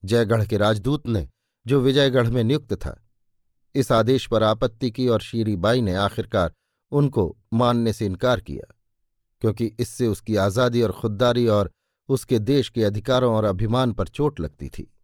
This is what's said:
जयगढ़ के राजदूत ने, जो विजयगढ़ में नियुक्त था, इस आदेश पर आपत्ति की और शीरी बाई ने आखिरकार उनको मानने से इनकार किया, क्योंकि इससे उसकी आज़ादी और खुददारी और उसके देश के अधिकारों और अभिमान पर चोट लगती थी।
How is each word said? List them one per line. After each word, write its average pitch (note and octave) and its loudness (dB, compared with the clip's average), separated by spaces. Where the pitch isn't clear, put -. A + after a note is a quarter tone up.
जयगढ़ A2 2
के G#2+ -2
राजदूत G#2+ 0
ने, G2+ -2
जो C#3 4
विजयगढ़ C3 2
में A#2+ 0
नियुक्त C3 0
था, - -10
इस C#3 0
आदेश A#2 2
पर A2 2
आपत्ति A2+ -2
की B2+ -2
और A2 2
शीरी A2 -4
बाई A2 2
ने F#2 0
आखिरकार G2 -2
उनको C#3 0
मानने A#2 2
से A2 -4
इनकार A2+ -2
किया, - -14
क्योंकि A2 -2
इससे A2+ -4
उसकी G#2+ -4
आज़ादी A#2 2
और G#2+ 2
खुददारी A#2+ 0
और G#2 2
उसके B2+ 0
देश C3 0
के A2+ -2
अधिकारों A2+ 0
और A2 0
अभिमान A2 0
पर G2+ -4
चोट C#3+ -4
लगती C#2+ -10
थी। - -14